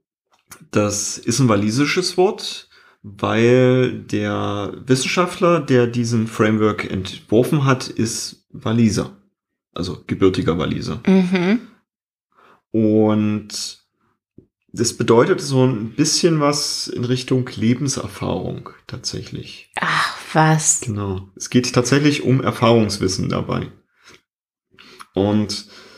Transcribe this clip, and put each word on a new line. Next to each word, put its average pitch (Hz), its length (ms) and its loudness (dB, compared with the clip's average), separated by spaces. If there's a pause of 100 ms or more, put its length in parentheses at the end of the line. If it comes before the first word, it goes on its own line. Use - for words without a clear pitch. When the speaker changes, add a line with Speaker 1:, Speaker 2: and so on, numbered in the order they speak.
(720)
Speaker 1:
das 104 480 -2
ist 117 220 -2
ein 131 80 4
walisisches 117 680 0
Wort, - 520 -2 (340)
weil 120 880 2 (120)
der 104 680 -4 (140)
Wissenschaftler, 175 760 0
der 131 280 4
diesen 117 400 0
Framework 107 640 0
entworfen 120 720 0
hat, 131 240 0
ist - 640 -6
Waliser. 110 640 0 (580)
Also 85 320 -8
gebürtiger 90 500 0
Waliser. 87 500 -4
Speaker 2:
Mhm. 190 540 2 (1080)
Speaker 1:
Und 107 1080 0 (920)
das - 220 -2
bedeutet 117 460 4
so 135 240 2
ein 113 280 0
bisschen 160 480 2
was - 480 -2
in - 160 -6
Richtung 127 500 -2
Lebenserfahrung 104 1120 -4 (180)
tatsächlich. - 920 -12
Speaker 2:
Ach, - 400 -4 (180)
was? 156 480 2
Speaker 1:
Genau. 101 520 -6
Es - 140 -12
geht 123 260 0
tatsächlich 143 500 2
um 123 180 2
Erfahrungswissen 104 880 0
dabei. 90 380 -4 (1500)
Und 104 520 0 (320)